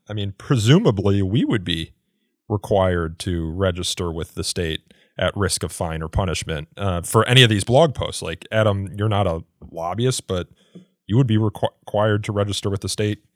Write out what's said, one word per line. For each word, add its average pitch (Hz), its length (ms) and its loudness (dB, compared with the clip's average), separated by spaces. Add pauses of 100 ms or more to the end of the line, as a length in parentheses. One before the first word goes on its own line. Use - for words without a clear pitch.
I 104 40 -10
mean, 101 240 -4
presumably 107 880 4
we 107 220 0
would 117 200 -2
be 82 280 -4 (560)
required 92 720 0
to 85 300 -4
register 90 600 -2
with 80 240 -8
the 80 100 -6
state - 480 -6 (240)
at 90 200 -2
risk 98 260 0
of 82 80 -4
fine 80 320 -6
or 78 60 -8
punishment, 80 680 -4
uh, 90 260 -4
for 110 260 2
any 127 140 6
of 113 80 6
these 107 120 2
blog 139 320 2
posts. - 280 -8
Like, 82 280 -8
Adam, 101 460 0
you're 104 120 0
not 101 180 2
a 82 180 -2 (260)
lobbyist, 95 560 -4
but 90 220 -4 (580)
you 101 100 0
would 135 100 4
be 110 100 4
requ-, 107 320 0 (180)
required 104 380 2
to 110 80 -4
register 101 380 -2
with 98 100 -4
the 95 80 -6
state 104 340 -2 (140)